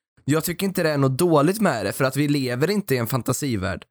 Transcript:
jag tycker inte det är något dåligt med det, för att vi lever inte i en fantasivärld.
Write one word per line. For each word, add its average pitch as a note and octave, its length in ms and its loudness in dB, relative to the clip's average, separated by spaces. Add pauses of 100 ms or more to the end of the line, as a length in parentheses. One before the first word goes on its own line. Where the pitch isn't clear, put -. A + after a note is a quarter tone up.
(260)
jag D#3 180 0
tycker F3 220 -4
inte F#3 180 -2
det D#3 60 2
är D3+ 80 0
något C3+ 200 2
dåligt F3 440 4
med C3 240 0
det, G2 60 -2
för - 140 -4
att C3+ 120 -2
vi D3 100 2
lever C#3 420 0
inte G3 260 0
i - 20 2
en A#2+ 100 0
fantasivärld. A2+ 840 -4